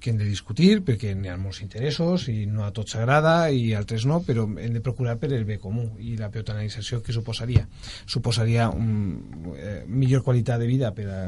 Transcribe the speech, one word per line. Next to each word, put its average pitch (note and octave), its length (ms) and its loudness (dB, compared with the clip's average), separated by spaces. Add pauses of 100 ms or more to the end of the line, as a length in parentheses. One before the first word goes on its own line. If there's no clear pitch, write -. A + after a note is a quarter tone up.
que B2 100 -4
hem A2 80 2
de G#2 80 0
discutir, D#3 560 4
perquè A2 320 0
n'hi F#2+ 160 -4
ha F2+ 80 -8
molts F#2+ 240 -8
interessos A#2 720 0
i G#2 180 -2
no G#2+ 160 0
a G2+ 80 -4
tots G#2+ 240 -6
agrada D#3 460 4 (100)
i A#2 220 2
a - 20 0
altres A2+ 320 0
no, E3 60 4 (100)
però A2+ 220 2 (100)
hem A2+ 160 -2
de A2+ 80 -2
procurar A#2+ 400 -2
per B2+ 140 -2
el A2+ 100 0
bé G#2 160 -4
comú A2+ 220 -4 (180)
i A#2 160 -6
la G#2 160 -6
peatonalització G#2+ 680 -6
que A2+ 100 -4
suposaria. A2+ 480 0 (480)
Suposaria A#2 640 2
un, F#2 800 -2
eh, D2+ 320 -8
millor C3 400 4
qualitat B2 320 2
de A#2 80 0
vida B2+ 300 2
per G#2 100 -6
a F#2+ 220 -4